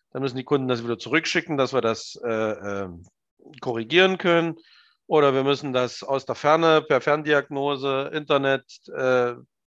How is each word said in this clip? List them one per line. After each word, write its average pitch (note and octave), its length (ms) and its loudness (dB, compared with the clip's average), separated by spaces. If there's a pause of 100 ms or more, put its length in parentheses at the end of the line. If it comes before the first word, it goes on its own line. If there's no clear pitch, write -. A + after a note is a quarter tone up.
(120)
dann C3 120 -8
müssen B2+ 140 -4
die C3 60 -8
Kunden C3+ 240 0
das A#2+ 160 -2
wieder A#2 140 -4
zurückschicken, D#3+ 600 -4
dass C3+ 160 0
wir B2+ 80 0
das, A2+ 440 -4
äh, A#2+ 40 -4 (540)
ähm, F2 220 -14 (560)
korrigieren C#3+ 560 2
können. E3+ 380 2 (520)
Oder C#3+ 280 4
wir C3+ 80 2
müssen C#3 300 -2
das B2 300 -4
aus C3+ 220 -4
der B2+ 100 -4
Ferne D#3 460 4
per D3 200 2
Ferndiagnose, C#3+ 1120 -2
Internet, C#3 520 0 (300)
äh, B2+ 400 2 (440)